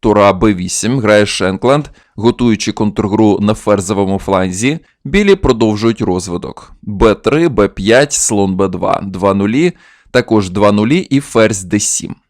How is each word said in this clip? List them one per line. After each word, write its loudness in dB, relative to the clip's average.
Тура 4
Б 2
вісім -4
грає 4
Шенкланд, -2
готуючи 0
контргру 0
на 0
ферзовому -2
фланзі. -2
Білі 2
продовжують 0
розвиток. -6
Б 2
три, 0
Б 2
п'ять, 2
слон -2
Б 0
два, -4
два -2
нулі, 0
також 0
два 2
нулі 2
і -2
ферзь 0
Д -2
сім -6